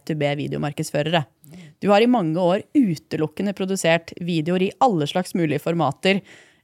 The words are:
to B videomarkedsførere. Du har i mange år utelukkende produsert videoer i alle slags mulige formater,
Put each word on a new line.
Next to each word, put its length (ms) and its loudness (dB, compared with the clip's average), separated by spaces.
to 80 -4
B 100 -2
videomarkedsførere. 880 -4
Du 100 0
har 100 6
i 60 6
mange 300 2
år 260 2
utelukkende 800 0
produsert 640 -2
videoer 440 -2
i 180 0
alle 260 2
slags 280 -4
mulige 260 0
formater, 640 0